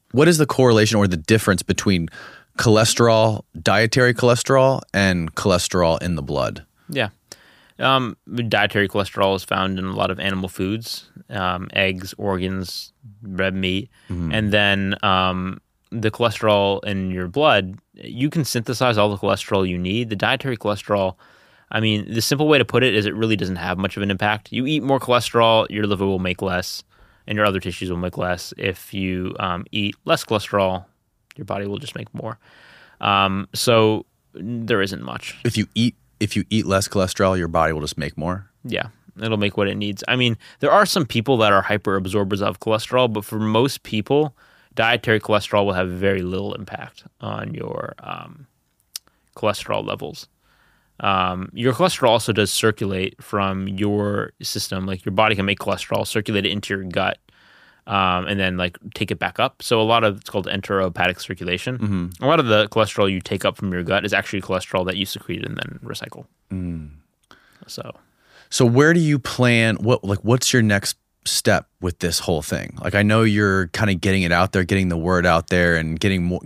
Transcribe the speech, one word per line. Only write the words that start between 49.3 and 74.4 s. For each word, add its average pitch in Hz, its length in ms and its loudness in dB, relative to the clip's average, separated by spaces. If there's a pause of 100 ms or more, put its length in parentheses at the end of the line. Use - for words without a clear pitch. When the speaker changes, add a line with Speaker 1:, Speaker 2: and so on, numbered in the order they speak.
Speaker 2:
cholesterol 104 480 -4
levels. 101 440 -10 (720)
Um, 92 520 -2
your 123 200 0
cholesterol 165 380 2
also 113 220 2
does 104 200 2
circulate 98 720 -2
from 95 460 -4
your 104 640 -2 (100)
system. 95 440 -6
Like, 95 180 -8
your 101 80 -4
body 110 220 4
can 98 100 0
make 101 140 0
cholesterol, 104 480 -4
circulate 104 400 -2
it 87 60 0
into 101 220 -6
your 98 100 -6
gut, 95 340 -4 (680)
um, 92 400 0
and 98 140 -4
then, 92 160 -2
like, 90 220 -4 (160)
take 101 160 -6
it 92 80 -4
back - 200 -4
up. 123 240 -2
So 113 180 2
a - 20 2
lot 113 220 4
of, 104 140 0
it's - 120 -18
called 98 160 -4
enterohepatic 92 720 -2
circulation. 90 580 -6
Speaker 1:
Mm-hmm. 95 460 -4
Speaker 2:
A - 20 0
lot 160 140 4
of 131 60 0
the 107 220 4
cholesterol 104 420 0
you 92 100 -4
take - 240 -6
up 98 120 -2
from 95 160 -6
your 90 100 -4
gut 95 220 0
is 101 80 -2
actually 98 300 -2
cholesterol 92 440 -4
that 92 100 -4
you 98 100 -2
secrete - 380 -10
and - 120 -8
then - 280 -10
recycle. - 420 -14 (240)
Speaker 1:
Mm. 87 400 -8 (760)
Speaker 2:
So. - 260 -14 (580)
Speaker 1:
So - 140 4
where 139 300 6
do 175 60 4
you 151 180 2
plan, 117 580 2
what, 117 280 0
like, 98 160 -2
what's 120 320 2
your 123 100 6
next 101 340 2 (300)
step - 420 0 (120)
with 87 200 -4
this 85 200 -2
whole 80 220 0
thing? 50 400 -8
Like, - 120 -4
I 101 80 4
know 110 200 4
you're 101 460 2
kinda 101 260 0
getting 95 280 2
it 85 100 2
out 90 200 4